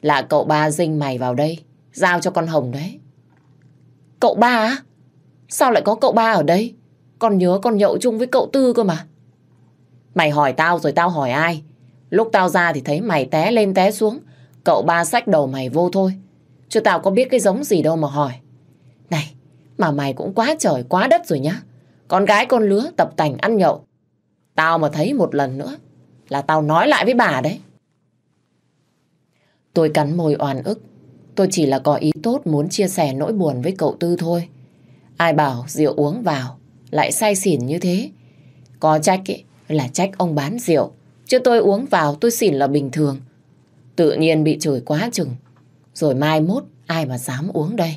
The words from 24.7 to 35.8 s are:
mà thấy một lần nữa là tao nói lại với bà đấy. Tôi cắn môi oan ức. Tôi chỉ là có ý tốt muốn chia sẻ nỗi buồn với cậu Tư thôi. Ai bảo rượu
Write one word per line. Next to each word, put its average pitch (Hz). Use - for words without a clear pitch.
mà 156
thấy 151
một 151
lần 135
nữa 254
là 139
tao 156
nói 160
lại 277
với 247
bà 185
đấy. 160
Tôi 160
cắn 151
môi 156
oan 135
ức. 220
Tôi 190
chỉ 170
là 135
có 139
ý 156
tốt 240
muốn 151
chia 196
sẻ 160
nỗi 143
buồn 151
với 180
cậu 151
Tư 175
thôi. 170
Ai 170
bảo 139
rượu 147